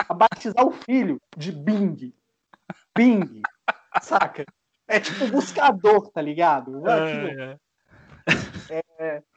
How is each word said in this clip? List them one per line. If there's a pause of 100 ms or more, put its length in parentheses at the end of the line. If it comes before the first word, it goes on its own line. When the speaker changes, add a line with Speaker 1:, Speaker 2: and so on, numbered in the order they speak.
Speaker 1:
a
batizar
o
filho (160)
de
Bing? (840)
Bing, (600)
saca? (420)
É
tipo
buscador,
tá
ligado?
Speaker 2:
Ai,
Speaker 1:
Aquilo.
Speaker 2:
ai. (1120)
Speaker 1:
É, (120)